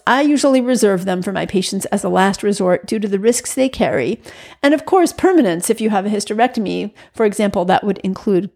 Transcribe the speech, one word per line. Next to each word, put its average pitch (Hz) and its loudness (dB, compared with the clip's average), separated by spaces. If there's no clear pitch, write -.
I 262 2
usually 277 4
reserve 208 2
them 185 -2
for 185 -6
my 180 -4
patients 190 -4
as - -4
a 196 -2
last 185 0
resort 196 0
due 220 -4
to 214 -4
the 196 -2
risks 233 0
they 262 0
carry, 165 -2
and 285 4
of 302 0
course 359 4
permanence 247 2
if 220 0
you 220 0
have 196 0
a - -2
hysterectomy, 208 -2
for 220 0
example, 202 0
that 185 2
would 196 -2
include 190 -2